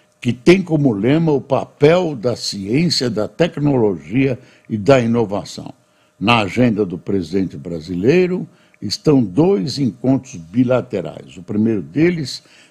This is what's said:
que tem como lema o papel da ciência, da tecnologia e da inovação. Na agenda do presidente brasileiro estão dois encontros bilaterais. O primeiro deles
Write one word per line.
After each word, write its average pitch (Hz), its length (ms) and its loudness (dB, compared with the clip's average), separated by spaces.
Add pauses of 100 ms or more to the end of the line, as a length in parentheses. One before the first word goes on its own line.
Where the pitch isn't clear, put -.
(220)
que 123 100 -2
tem 175 300 4
como 147 320 2
lema 135 380 2
o 139 100 0
papel 151 760 0
da 117 200 -4
ciência, 120 720 -2
da 107 180 -4
tecnologia 127 1120 0 (300)
e 113 80 -2
da 127 220 6
inovação. 113 760 -4 (460)
Na 117 200 2
agenda 107 460 2
do 90 120 -8
presidente 95 600 -4
brasileiro 92 880 -2 (340)
estão 131 420 0
dois 156 540 0
encontros 131 580 -2
bilaterais. 98 1000 -4
O 90 60 -16
primeiro 107 380 -2
deles 147 640 -2 (280)